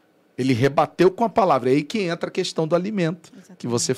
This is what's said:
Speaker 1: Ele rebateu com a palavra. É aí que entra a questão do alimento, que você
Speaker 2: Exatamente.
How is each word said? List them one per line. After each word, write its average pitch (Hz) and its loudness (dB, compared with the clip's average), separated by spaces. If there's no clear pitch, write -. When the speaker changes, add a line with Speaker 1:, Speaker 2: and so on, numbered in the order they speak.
Speaker 1:
Ele 127 0
rebateu 143 2
com 208 -4
a 226 0
palavra. 147 2
É 131 4
aí 151 2
que 214 -6
entra 170 -2
a - -4
questão 175 -4
do 165 0
alimento, 180 -4
que - -12
você 117 -2
Speaker 2:
Exatamente. - -2